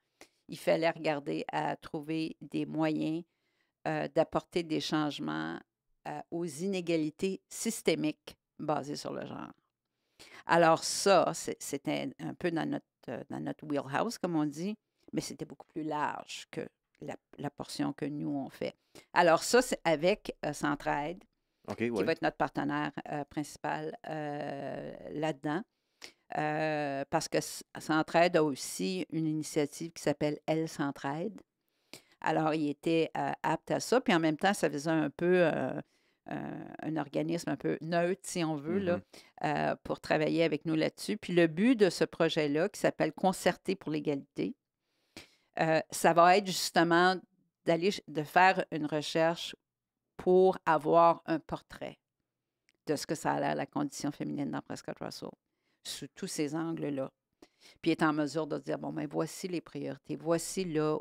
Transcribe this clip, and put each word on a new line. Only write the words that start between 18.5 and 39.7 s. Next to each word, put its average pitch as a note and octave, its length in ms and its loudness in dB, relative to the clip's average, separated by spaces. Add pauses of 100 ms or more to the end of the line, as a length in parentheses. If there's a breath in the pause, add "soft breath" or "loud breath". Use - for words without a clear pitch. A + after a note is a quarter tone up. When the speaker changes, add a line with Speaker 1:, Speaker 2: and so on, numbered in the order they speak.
Speaker 1:
Alors D#3+ 320 6
ça, A#3+ 180 6
c'est - 220 -2
avec, E3 500 2 (100)
euh, D3+ 80 -2
Centraide, D3 720 -2 (460)
Speaker 2:
Ok, G#2 80 -4
Speaker 1:
qui A#2 140 0
Speaker 2:
ouais. G#2+ 120 2
Speaker 1:
va D#3+ 100 2
être D#3+ 100 -2
notre D#3 160 -2
partenaire, D3 540 -2 (200)
euh, D3 140 -6
principal, D3+ 720 -6 (120)
euh, C#3+ 840 -8 (200)
là-dedans, D#3 500 -4 (720 loud breath)
euh, D3+ 760 -2
parce D#3 180 0
que D#3 120 2
C-, - 220 -12 (160)
Centraide E3 580 2
a D#3+ 60 6
aussi F3+ 680 -2
une D#3+ 160 -2
initiative D#3 640 -2
qui - 100 -16
s'appelle D3 440 0
Elle D#3+ 220 0
Centraide. D#3 720 -6 (800 soft breath)
Alors, D#3 340 2
il D#3 160 0
était, D#3+ 460 2
euh, C#3+ 160 -2 (100)
apte - 280 -2
à D3 100 0
ça, A#3 200 2
puis A3+ 140 2
en E3+ 40 4
même D#3+ 180 2
temps, G3 180 2
ça F3 140 0
faisait D3 220 -2
un D#3 200 0
peu... F3 340 4
Euh, C#3+ 360 0 (500)
euh, C#3+ 340 -8 (180)
un D#3 140 -4
organisme D#3 540 -2
un D3 60 -2
peu D#3 240 -2
neutre, F3 440 0
si F3 200 -4
on D#3+ 120 -2
veut, D#3 220 -4
là, F3+ 180 0
Speaker 2:
Mhm. F#3+ 60 -8 (420 soft breath)
Speaker 1:
euh, D3+ 400 0